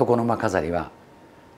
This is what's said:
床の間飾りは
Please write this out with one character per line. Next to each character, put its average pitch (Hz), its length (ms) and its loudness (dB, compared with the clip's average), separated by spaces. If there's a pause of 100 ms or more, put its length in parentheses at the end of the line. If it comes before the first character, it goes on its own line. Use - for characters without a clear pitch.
床 120 160 4
の 117 80 0
間 113 140 0
飾 92 240 0
り 80 80 -4
は 82 200 -4 (680)